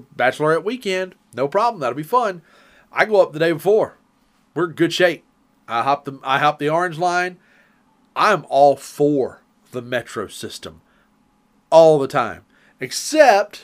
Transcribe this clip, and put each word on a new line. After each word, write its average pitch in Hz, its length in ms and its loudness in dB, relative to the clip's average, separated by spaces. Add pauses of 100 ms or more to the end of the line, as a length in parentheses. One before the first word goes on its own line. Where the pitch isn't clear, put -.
(160)
bachelorette 151 480 0
weekend. 185 520 -6 (180)
No 131 160 -4
problem. 214 320 -2
That'll 123 140 -4
be 151 80 -10
fun. 202 380 -2 (520)
I 165 100 0
go 208 180 2
up 147 120 0
the 151 60 -10
day 165 120 0
before. 180 460 0 (560)
We're 170 160 -4
in - 20 -14
good 165 220 -2
shape. 175 320 0 (420)
I 117 160 -2
hop 139 220 -2
the, 135 180 -12
I 131 160 0
hop 151 200 0
the 147 100 -4
orange 170 280 -2
line. 180 420 -4 (760)
I'm 175 320 2
all 139 300 4
for 147 640 -2 (300)
the 123 100 -8
metro 120 460 -8
system - 520 -16 (880)
all 160 300 6
the 135 80 -4
time, 110 380 -6 (360)
except 220 840 2